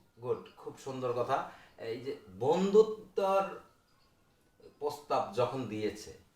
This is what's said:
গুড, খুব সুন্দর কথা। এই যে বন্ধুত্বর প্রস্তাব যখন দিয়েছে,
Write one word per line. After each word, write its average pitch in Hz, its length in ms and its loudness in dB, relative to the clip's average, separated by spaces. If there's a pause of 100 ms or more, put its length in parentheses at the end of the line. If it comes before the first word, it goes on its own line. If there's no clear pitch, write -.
(220)
গুড, - 160 -2 (180)
খুব - 220 -14
সুন্দর 127 340 -4
কথা। 123 380 0 (300)
এই 113 200 -6
যে - 160 -6 (220)
বন্ধুত্বর 190 1040 4 (1400)
প্রস্তাব 131 560 -2
যখন 123 340 0
দিয়েছে, 107 440 -4 (240)